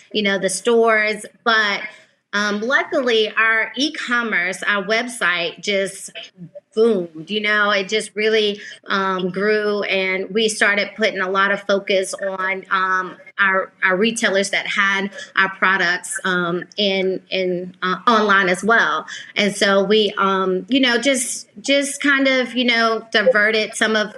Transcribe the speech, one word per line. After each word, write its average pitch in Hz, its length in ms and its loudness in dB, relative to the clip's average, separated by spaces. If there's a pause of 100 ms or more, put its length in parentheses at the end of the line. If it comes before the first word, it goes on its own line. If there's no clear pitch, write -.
(140)
you 208 80 -2
know, 196 160 2
the 190 120 0
stores. 214 760 2 (180)
But, 214 380 2 (520)
um, 208 280 -2
luckily, 247 720 0
our 220 420 0
e-commerce, 233 920 -2
our 202 160 0
website 180 800 -2
just 196 480 -4 (640)
boomed, 180 560 0
you 208 100 -4
know, 208 300 2
it 196 180 0
just 214 240 -2
really, 208 480 0 (240)
um, 190 440 -2
grew, 208 540 0
and 190 460 -2
we 214 180 0
started 208 480 0
putting 196 240 -2
a 190 80 -4
lot 196 240 2
of 196 120 0
focus 190 500 0
on, 190 560 -6
um, 185 480 0 (220)
our, 190 320 2 (120)
our 185 140 2
retailers 202 540 0
that - 160 -2
had 196 420 0 (260)
our 190 200 2
products, 185 680 0
um, 180 400 0 (140)
in, 190 420 0 (120)
in, 180 500 -4
uh, 185 140 -2 (100)
online 202 420 4
as 180 160 0
well. 180 440 2 (280)
And 196 200 0
so 196 280 4
we, 208 360 2
um, 190 500 0
you 269 100 2
know, 247 200 2
just, 254 480 -2 (140)
just 277 380 0
kind 269 280 2
of, 254 260 0
you 240 120 0
know, 226 460 0
diverted 214 640 2
some 220 220 0
of 208 220 0